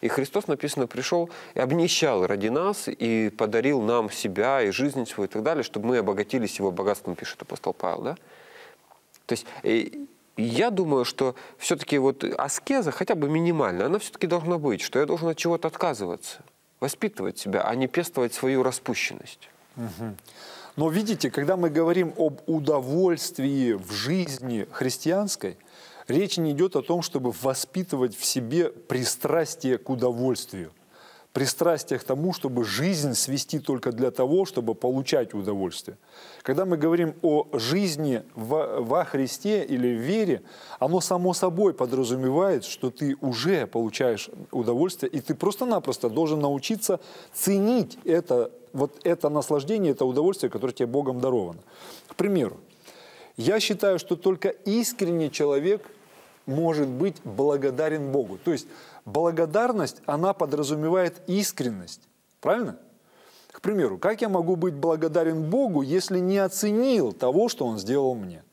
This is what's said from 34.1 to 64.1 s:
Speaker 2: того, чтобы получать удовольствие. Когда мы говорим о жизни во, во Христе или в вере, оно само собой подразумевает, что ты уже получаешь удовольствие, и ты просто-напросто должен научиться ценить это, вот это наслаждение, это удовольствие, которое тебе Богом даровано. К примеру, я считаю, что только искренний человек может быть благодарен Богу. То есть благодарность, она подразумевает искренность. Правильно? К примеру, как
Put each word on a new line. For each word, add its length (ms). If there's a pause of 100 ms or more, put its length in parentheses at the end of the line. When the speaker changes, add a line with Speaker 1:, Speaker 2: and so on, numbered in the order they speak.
Speaker 2:
того, 340
чтобы 300
получать 580
удовольствие. 640 (440)
Когда 240
мы 100
говорим 460
о 320
жизни 680 (120)
во, 460
во 240
Христе 580
или 320
в 60
вере, 400 (380)
оно 200
само 340
собой 400
подразумевает, 920
что 240
ты 320
уже 440
получаешь 640 (220)
удовольствие, 580
и 120
ты 120
просто-напросто 760
должен 320
научиться 580 (340)
ценить 720
это, 480 (220)
вот 180 (140)
это 240
наслаждение, 640
это 100
удовольствие, 460
которое 240
тебе 140
Богом 340
даровано. 380 (480)
К 80
примеру, 420 (800)
я 240
считаю, 380
что 180
только 320
искренний 840
человек 580 (580)
может 400
быть 360
благодарен 880
Богу. 320
То 80
есть 160 (380)
благодарность, 1000
она 280
подразумевает 960
искренность. 720 (400)
Правильно? 360 (720)
К 100
примеру, 360
как 240